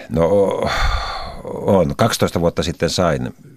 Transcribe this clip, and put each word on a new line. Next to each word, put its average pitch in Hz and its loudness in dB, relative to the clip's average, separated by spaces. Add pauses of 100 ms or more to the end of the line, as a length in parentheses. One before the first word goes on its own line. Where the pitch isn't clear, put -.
No 82 2 (1200)
on. 85 2
Kaksitoista 95 0
vuotta 82 0
sitten 80 -2
sain 73 0 (220)